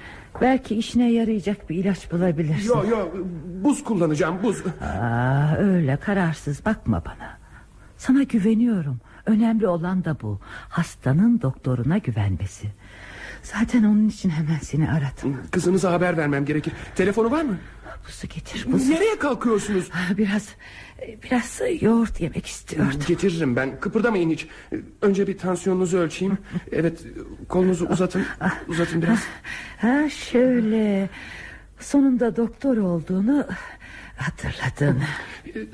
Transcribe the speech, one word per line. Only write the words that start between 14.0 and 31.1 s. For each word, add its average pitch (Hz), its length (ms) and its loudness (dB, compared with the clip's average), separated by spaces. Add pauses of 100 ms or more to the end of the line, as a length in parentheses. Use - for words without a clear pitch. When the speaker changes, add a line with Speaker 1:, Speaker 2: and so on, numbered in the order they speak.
Speaker 1:
için 190 220 -2
hemen 156 320 0
seni 147 280 0
aradım. 139 460 -2 (140)
Speaker 2:
Kızınıza 180 420 2
haber 175 240 2
vermem 143 280 2
gerekir. 151 280 -2 (220)
Telefonu 202 360 2
var 311 120 2
mı? 226 140 0 (520)
Speaker 1:
Buzu - 200 -12
getir, - 440 -8
buzu. 269 200 4
Speaker 2:
Nereye 403 260 2
kalkıyorsunuz? 208 720 0 (280)
Speaker 1:
Biraz, 208 300 0 (760)
biraz - 360 -2 (200)
yoğurt 226 400 2
yemek - 260 -4
istiyordum. 139 640 -2
Speaker 2:
Getiririm 165 480 2
ben. 131 240 -2
Kıpırdamayın 202 500 2
hiç. 156 160 -2 (560)
Önce 196 240 4
bir 190 120 -4
tansiyonunuzu 185 600 0
ölçeyim. 185 400 0 (160)
Speaker 1:
<laughs> - 180 -8
Speaker 2:
Evet, 165 300 0 (460)
kolunuzu 185 380 2
uzatın. 180 380 0 (440)
Uzatın 165 340 0
biraz. 214 160 4 (600)
Speaker 1:
Ha, 277 300 2
şöyle. 220 1000 2 (720)